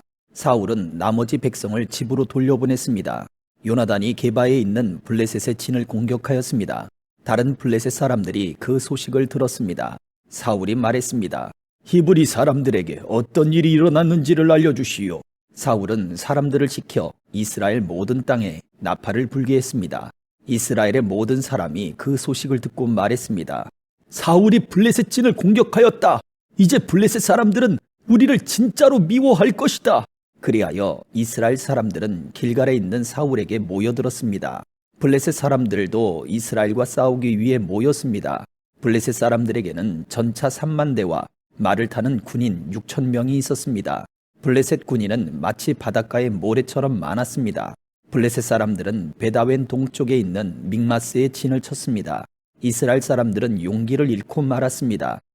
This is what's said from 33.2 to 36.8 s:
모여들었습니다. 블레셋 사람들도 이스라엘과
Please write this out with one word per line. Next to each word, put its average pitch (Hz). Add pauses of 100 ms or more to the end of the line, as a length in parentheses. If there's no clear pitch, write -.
모여들었습니다. 101 (380)
블레셋 139
사람들도 104
이스라엘과 110